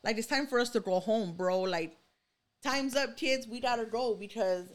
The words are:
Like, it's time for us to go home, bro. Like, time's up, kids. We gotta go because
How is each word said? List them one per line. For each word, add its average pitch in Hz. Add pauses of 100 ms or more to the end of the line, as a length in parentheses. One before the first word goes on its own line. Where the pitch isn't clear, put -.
Like, 214
it's 226
time 285
for 254
us 240
to 220
go 185
home, 190
bro. 185
Like, 170 (680)
time's 269
up, 277
kids. 262
We 233
gotta 240
go 226
because 185